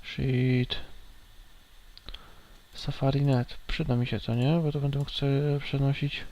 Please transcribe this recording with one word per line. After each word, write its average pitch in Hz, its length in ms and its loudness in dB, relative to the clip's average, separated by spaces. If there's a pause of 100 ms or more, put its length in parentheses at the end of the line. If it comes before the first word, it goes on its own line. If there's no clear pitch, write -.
Shit. 127 720 2 (2000)
Safari 139 460 0
net. 131 360 2 (100)
Przyda 131 300 0
mi 123 100 2
się 110 140 -2
to, 113 140 -2
nie? 139 280 4
Bo 151 100 0
to 151 80 -2
będę 139 180 0
mógł 143 120 -2
sobie 143 500 2
przenosić. 139 600 0 (120)